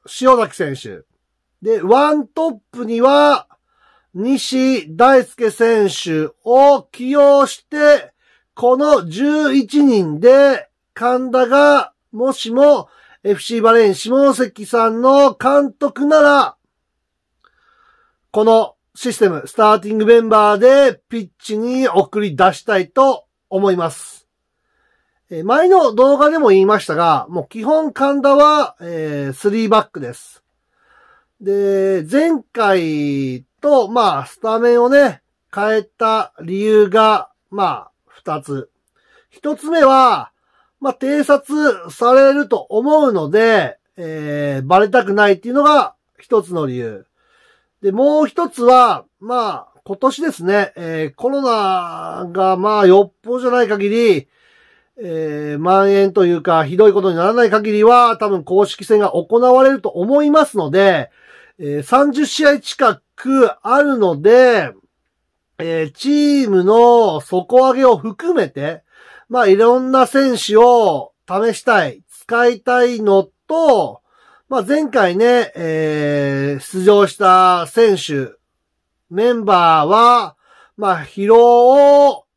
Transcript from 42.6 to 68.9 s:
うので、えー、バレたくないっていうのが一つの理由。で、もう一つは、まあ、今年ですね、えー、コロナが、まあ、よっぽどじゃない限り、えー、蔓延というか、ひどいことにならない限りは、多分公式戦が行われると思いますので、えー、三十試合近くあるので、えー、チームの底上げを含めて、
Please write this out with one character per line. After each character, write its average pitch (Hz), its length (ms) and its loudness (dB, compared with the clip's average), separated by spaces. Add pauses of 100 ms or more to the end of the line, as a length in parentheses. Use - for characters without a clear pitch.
う 240 60 0
の 160 160 -4
で、 208 480 0 (180)
え 151 640 -8
ー、 131 60 -10
バ 180 120 2
レ 208 100 0
た 226 160 0
く 196 80 -4
な 208 160 2
い 196 40 2
っ 190 40 0
て - 100 -18
い 240 40 -8
う - 20 -6
の 285 100 0
が 294 320 2 (240)
一 220 240 -2
つ 165 60 -20
の 165 180 -6
理 127 80 -10
由。 113 300 -12 (760)
で、 196 100 -2
も 285 320 0
う 294 40 0
一 - 220 -6
つ - 140 -10
は、 240 420 2 (140)
ま 214 540 -8
あ、 - 120 -20
今 196 120 -12
年 269 240 -4
で 320 100 -4
す - 120 -16
ね、 196 320 -4
え 160 360 -10
ー、 - 40 -20
コ 240 140 -8
ロ 277 120 -6
ナ 180 920 -6
が、 185 260 -2
ま 208 220 -2
あ、 196 80 4
よ 190 220 4
っ - 120 -20
ぽ 240 140 -8
ど 254 40 -6
じ 247 80 -6
ゃ 240 40 0
な 247 120 0
い 220 40 0
限 202 220 -4
り、 208 380 0 (760)
え 156 560 -10
ー、 - 0 -
蔓 190 320 2
延 196 220 2
と 190 140 2
い 175 80 0
う 165 80 -4
か、 160 240 0
ひ 147 100 -8
ど 208 140 6
い 196 40 4
こ 196 80 0
と 185 80 -2
に 175 60 -2
な 170 100 -2
ら 208 80 0
な 240 120 2
い 220 40 0
限 214 220 -2
り 208 140 0
は、 240 320 4
多 220 100 -4
分 190 160 -4
公 190 220 0
式 - 180 -12
戦 214 160 0
が 208 120 0
行 190 280 -2
わ 254 240 4
れ 269 80 4
る 269 100 -6
と - 80 -8
思 247 340 -2
い 294 60 0
ま 302 160 2
す 254 120 -8
の 156 140 -4
で、 180 380 0 (480)
え 147 220 -8
ー、 143 40 -8
三 277 280 0
十 277 140 -4
試 302 200 -4
合 285 140 4
近 - 420 -4 (140)
く 262 360 0 (120)
あ 254 180 0
る 285 160 -2
の 175 240 -2
で、 214 520 2 (880)
え 165 220 -4
ー、 147 80 -8
チ - 180 -8
ー 285 400 0
ム 185 140 2
の 226 560 2
底 180 380 -4
上 262 160 4
げ 262 120 0
を 240 120 4
含 220 360 -8
め 220 140 -2
て、 147 340 -12 (460)